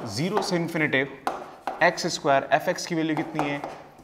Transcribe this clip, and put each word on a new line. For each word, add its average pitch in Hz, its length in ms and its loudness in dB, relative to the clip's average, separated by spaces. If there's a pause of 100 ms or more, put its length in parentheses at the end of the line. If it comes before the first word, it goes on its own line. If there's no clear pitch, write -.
ज़ीरो 175 360 0
से 185 140 0
infinity 156 420 2 (840)
x 170 240 4
square 139 460 2
एफ़ 156 180 4
एक्स - 160 -2
की 175 80 -4
value 160 220 2
कितनी 151 280 -2
है? 143 160 -2 (440)